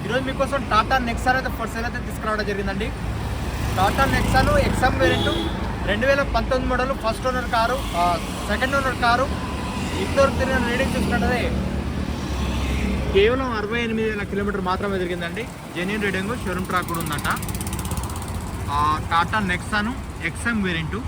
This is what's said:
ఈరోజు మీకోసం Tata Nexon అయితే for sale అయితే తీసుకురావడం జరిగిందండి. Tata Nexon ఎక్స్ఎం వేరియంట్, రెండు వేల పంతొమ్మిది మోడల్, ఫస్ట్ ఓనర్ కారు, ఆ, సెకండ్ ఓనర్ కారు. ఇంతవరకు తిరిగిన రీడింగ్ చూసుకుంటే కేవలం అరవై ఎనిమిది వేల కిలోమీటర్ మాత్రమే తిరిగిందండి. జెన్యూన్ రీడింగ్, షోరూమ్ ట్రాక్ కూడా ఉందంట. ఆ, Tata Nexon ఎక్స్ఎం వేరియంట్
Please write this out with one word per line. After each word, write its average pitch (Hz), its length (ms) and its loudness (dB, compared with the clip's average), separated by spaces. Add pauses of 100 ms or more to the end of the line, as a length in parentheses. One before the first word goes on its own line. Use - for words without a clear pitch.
ఈరోజు 254 220 0
మీకోసం 262 340 0 (120)
Tata 226 240 4 (100)
Nexon 233 320 2
అయితే 262 180 -2
for 226 140 -4
sale 226 160 -4
అయితే 226 200 -4
తీసుకురావడం 214 440 -2
జరిగిందండి. 196 380 -2 (880)
Tata 208 340 4
Nexon 269 540 4
ఎక్స్ఎం 262 320 2
వేరియంట్, - 320 4 (580)
రెండు 214 220 2
వేల 277 120 4 (120)
పంతొమ్మిది 254 360 2
మోడల్, 254 220 0 (100)
ఫస్ట్ 220 280 -2
ఓనర్ 247 240 -2
కారు, 233 240 2 (220)
ఆ, 175 40 4 (460)
సెకండ్ 240 260 2
ఓనర్ 262 300 0
కారు. 247 200 4 (760)
ఇంతవరకు 269 380 4
తిరిగిన 254 300 2
రీడింగ్ 254 260 0
చూసుకుంటే 247 440 2 (1700)
కేవలం 247 360 4 (100)
అరవై 214 260 -2
ఎనిమిది 220 240 0
వేల 208 120 -2
కిలోమీటర్ 196 480 -2
మాత్రమే 196 320 0
తిరిగిందండి. 175 420 -4 (320)
జెన్యూన్ 196 260 -2
రీడింగ్, 196 420 0
షోరూమ్ 180 260 -2
ట్రాక్ 180 220 0
కూడా 170 80 -2
ఉందంట. 156 280 -2 (1500)
ఆ, - 20 2 (320)
Tata 170 300 2 (100)
Nexon 208 420 -2 (380)
ఎక్స్ఎం 226 320 -2
వేరియంట్ 165 340 -2 (120)